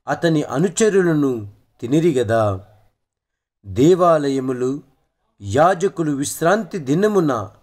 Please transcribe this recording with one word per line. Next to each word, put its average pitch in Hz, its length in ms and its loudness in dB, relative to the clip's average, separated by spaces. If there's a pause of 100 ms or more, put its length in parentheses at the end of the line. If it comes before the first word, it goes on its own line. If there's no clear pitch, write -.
అతని 151 340 0
అనుచరులను 151 1080 0 (280)
తినిరి 156 380 2
గదా. 107 480 0 (1000)
దేవాలయములు, 139 1160 0 (600)
యాజకులు 165 720 0
విశ్రాంతి 170 680 -4
దినమున 151 720 0 (120)